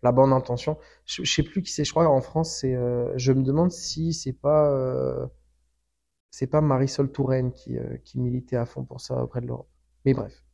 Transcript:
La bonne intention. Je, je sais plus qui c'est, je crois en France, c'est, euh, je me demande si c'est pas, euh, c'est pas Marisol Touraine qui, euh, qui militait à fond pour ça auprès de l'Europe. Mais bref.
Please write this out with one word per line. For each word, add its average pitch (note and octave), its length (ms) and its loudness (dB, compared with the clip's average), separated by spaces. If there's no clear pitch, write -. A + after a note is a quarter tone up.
La B2 100 4
bonne C3+ 200 6
intention. C3 460 -2
Je, - 200 -8
je - 100 0
sais D#3 80 0
plus F#3+ 200 -2
qui - 100 -8
c'est, D3 120 -2
je - 60 -4
crois E3 180 4
en C#3 120 4
France, D#3+ 400 -4
c'est, C3 140 0
euh, B2 420 -2
je B2+ 160 2
me C3 100 4
demande D3+ 300 2
si E3 420 -4
c'est C3 180 -6
pas, D3 380 2
euh, C3 560 -2
c'est - 160 -6
pas D3+ 140 2
Marisol C3+ 500 2
Touraine C3 420 0
qui, B2 260 -10
euh, A#2+ 260 -8
qui - 160 -10
militait B2 360 -4
à A#2 80 0
fond C3 200 -10
pour B2+ 160 -16
ça B2 220 -4
auprès B2 180 -6
de B2 60 -8
l'Europe. B2 220 -10
Mais C3+ 100 6
bref. - 400 -8